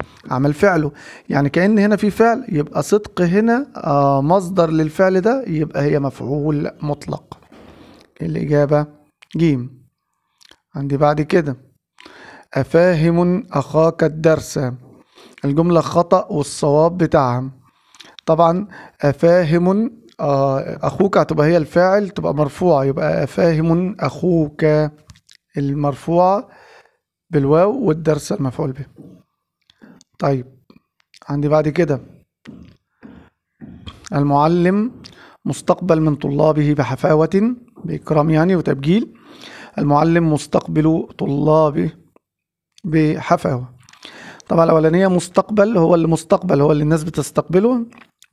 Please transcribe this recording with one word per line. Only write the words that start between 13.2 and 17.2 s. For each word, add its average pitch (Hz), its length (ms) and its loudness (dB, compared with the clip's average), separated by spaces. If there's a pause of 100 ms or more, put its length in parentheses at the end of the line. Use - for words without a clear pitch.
أخاك 160 520 0
الدرس". 156 560 -2 (840)
الجملة 165 360 2
خطأ 175 480 0
والصواب 156 680 0
بتاعها. 135 540 0 (760)